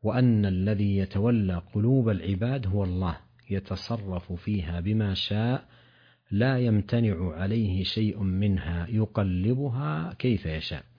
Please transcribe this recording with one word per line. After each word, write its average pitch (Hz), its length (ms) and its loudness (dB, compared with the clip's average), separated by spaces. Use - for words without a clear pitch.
وأن 113 440 4
الذي 98 500 2
يتولى 98 640 2
قلوب 117 340 4
العباد 107 580 -2
هو 98 180 0
الله، 90 320 -2
يتصرف 95 840 -6
فيها 87 480 -4
بما 104 340 0
شاء، 113 540 -2
لا 127 280 2
يمتنع 104 760 2
عليه 95 500 0
شيء 104 380 0
منها، 92 680 0
يقلبها 123 1300 -2
كيف 117 280 0
يشاء. 78 380 -6